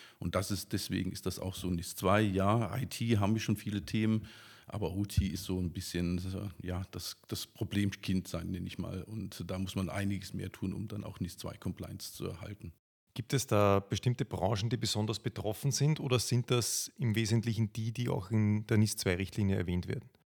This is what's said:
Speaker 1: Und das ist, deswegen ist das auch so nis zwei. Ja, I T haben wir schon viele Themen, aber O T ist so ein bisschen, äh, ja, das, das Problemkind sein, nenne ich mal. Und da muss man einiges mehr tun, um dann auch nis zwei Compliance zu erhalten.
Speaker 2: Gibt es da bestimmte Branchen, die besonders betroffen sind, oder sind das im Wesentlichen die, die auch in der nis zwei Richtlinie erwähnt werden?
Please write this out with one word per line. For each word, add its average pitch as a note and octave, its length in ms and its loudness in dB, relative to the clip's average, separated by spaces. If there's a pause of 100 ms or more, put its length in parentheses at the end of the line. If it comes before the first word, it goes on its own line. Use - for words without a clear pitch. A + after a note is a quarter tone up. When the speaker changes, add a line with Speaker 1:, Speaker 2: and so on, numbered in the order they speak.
(180)
Speaker 1:
Und E2+ 160 -2
das F#2+ 160 0
ist, - 220 -4
deswegen F#2+ 400 -2
ist - 140 -10
das F#2 120 -2
auch F#2+ 160 -6
so F2+ 160 -4
nis F2 240 -4
zwei. G2+ 280 4
Ja, G2 540 2
I - 100 -2
T A#2 320 0
haben G2+ 160 4
wir A2 60 0
schon G#2+ 140 0
viele G2+ 280 -4
Themen, A2 440 0 (420)
aber F2+ 280 -4
O G2+ 80 0
T F#2+ 240 2
ist - 160 -4
so F#2 160 -2
ein F#2 100 -2
bisschen, F2 480 -2
äh, F#2+ 480 -6
ja, F2+ 240 -4
das, - 280 -10 (100)
das - 180 -6
Problemkind G2+ 800 0
sein, F2 240 -6
nenne F#2 160 -4
ich F#2 120 -8
mal. F#2 260 -6
Und G2+ 420 -8
da F#2 140 -4
muss F#2 160 -4
man F#2+ 120 0
einiges G2 460 -4
mehr F#2+ 160 -6
tun, - 220 -6
um - 160 -6
dann G#2 160 -8
auch - 160 -12
nis E2+ 180 -4
zwei - 180 -8
Compliance - 580 -8
zu - 120 -8
erhalten. F#2+ 460 -10 (420)
Speaker 2:
Gibt - 180 -4
es C3+ 140 2
da G2+ 320 8
bestimmte A#2+ 460 0
Branchen, G2 440 0
die A#2 80 0
besonders A2 440 -2
betroffen G#2+ 500 -2
sind, D3 300 2
oder B2+ 180 2
sind A#2+ 320 2
das - 480 2
im A2+ 160 2
Wesentlichen A2 600 2
die, A2+ 180 -2
die A#2+ 160 -2
auch F#2+ 240 -2
in G#2+ 340 4
der A2+ 120 6
nis G#2+ 180 6
zwei F#2 180 2
Richtlinie G2 400 2
erwähnt F2+ 320 2
werden? - 240 -6 (200)